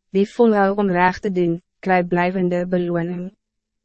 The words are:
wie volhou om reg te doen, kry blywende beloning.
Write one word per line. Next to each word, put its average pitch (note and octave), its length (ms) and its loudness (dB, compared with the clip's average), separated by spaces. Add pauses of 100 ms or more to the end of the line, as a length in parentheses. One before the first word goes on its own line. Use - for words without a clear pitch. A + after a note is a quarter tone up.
(100)
wie G3 160 2
volhou G#3 500 2
om G3+ 140 0
reg F3+ 300 2
te G#3+ 100 -4
doen, F3 300 -2 (240)
kry F#3 180 2
blywende F3+ 640 -2
beloning. F3 640 -4 (540)